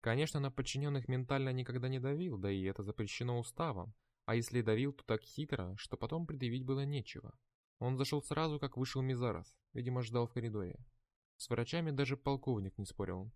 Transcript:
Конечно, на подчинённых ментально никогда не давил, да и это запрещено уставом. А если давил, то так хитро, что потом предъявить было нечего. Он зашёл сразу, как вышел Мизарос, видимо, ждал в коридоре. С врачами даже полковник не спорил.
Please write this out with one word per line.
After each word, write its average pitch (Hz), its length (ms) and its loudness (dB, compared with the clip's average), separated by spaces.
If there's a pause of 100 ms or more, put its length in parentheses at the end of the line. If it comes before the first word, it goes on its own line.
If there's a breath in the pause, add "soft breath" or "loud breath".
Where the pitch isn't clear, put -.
Конечно, 139 340 2
на 139 120 0
подчинённых 139 580 0
ментально 131 420 2
никогда 127 380 0
не 131 100 0
давил, 143 380 0
да 98 140 0
и 95 140 2
это 98 180 0
запрещено 117 560 0
уставом. 113 560 -2 (320)
А 113 80 2
если 117 260 2
давил, 113 320 4
то - 100 -14
так 110 200 2
хитро, 95 560 -4
что - 180 -6
потом 160 300 -2
предъявить 127 360 -2
было 135 220 0
нечего. 139 500 -4 (440)
Он 127 180 0
зашёл 139 260 2
сразу, 151 380 0
как 135 160 -4
вышел 131 240 0
Мизарос, 123 560 0 (160)
видимо, 123 300 0
ждал 120 240 2
в - 80 -8
коридоре. 107 440 -2 (600)
С - 100 -12
врачами 156 420 0
даже 135 280 2
полковник 127 580 0
не 101 80 -4
спорил. 95 520 -4